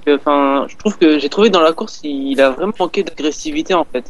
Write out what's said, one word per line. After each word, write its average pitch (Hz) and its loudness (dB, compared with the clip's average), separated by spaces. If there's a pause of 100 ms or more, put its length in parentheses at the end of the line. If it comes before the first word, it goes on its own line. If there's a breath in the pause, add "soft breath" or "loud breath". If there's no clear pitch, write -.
(160)
Enfin, 139 0
je - -16
trouve 208 -4
que, 151 4
j'ai 143 -2
trouvé 214 4
dans 185 4
la 165 4
course, - -10
il 135 -4
a 135 6
vraiment 175 -4
manqué 185 -2
d'agressivité, 156 -4
en 165 2
fait. 123 -6